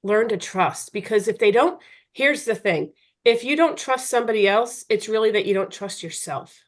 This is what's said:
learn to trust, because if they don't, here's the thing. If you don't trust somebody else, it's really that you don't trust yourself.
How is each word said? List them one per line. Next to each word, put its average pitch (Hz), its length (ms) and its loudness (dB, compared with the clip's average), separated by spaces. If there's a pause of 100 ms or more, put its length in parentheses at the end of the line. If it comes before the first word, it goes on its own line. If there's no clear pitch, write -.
learn 214 260 0
to 214 80 -2
trust, - 560 -4
because 208 360 0
if 208 100 -4
they 208 120 4
don't, 302 300 2 (320)
here's 277 320 0
the 220 100 -2
thing. 156 380 -2 (320)
If 233 200 4
you 285 120 0
don't 320 200 4
trust 262 320 -4
somebody 220 400 2
else, 233 400 0
it's 214 200 0
really 220 240 2
that 214 140 0
you 202 80 0
don't 190 160 -2
trust - 320 -12
yourself. 147 640 -10